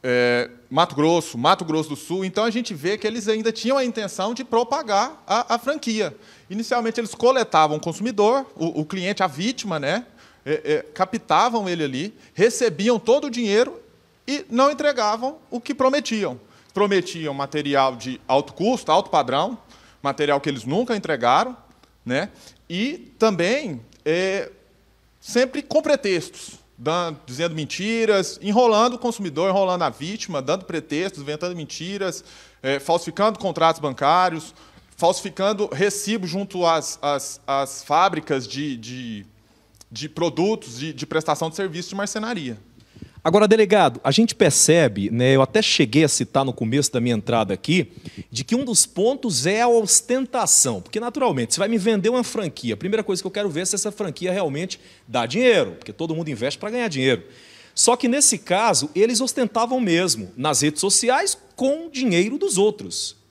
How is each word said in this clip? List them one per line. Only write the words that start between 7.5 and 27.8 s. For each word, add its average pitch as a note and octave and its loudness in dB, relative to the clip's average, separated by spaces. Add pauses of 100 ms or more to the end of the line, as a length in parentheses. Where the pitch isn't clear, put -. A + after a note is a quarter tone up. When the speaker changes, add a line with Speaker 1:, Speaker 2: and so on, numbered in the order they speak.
Speaker 1:
o - -4
consumidor, G#3+ 0 (100)
o, D#3+ -2
o D3+ -2
cliente, F#3+ -4
a F#3 2
vítima, F3+ -4
né? F3 -2 (400)
É, D3 -2
é, D3 -2
captavam G3+ 0
ele E3+ -2
ali, C#3+ -4 (200)
recebiam A3 2
todo C#4+ 2
o - -6
dinheiro A#3 0 (480)
e C#4 -6
não C4 4
entregavam B3+ -2 (140)
o A#3+ -6
que C4 -6
prometiam. A3+ 0 (340)
Prometiam F3+ 0
material C#3 0
de A#2+ -10
alto - 2
custo, G#3+ 0
alto G3 4
padrão, D3+ 0 (440)
material C#3+ 0
que C#3+ -4
eles B2+ -4
nunca A3 0
entregaram, E3 0 (480)
né? C#3 -2 (400)
E A#3+ -6
também, G3+ 0 (240)
é, F#3 0 (680)
sempre B3+ -2
com D4+ 0
pretextos, A#3+ -2 (180)
dan-, D#3+ -2
dizendo D#3 -4
mentiras, G#3 -2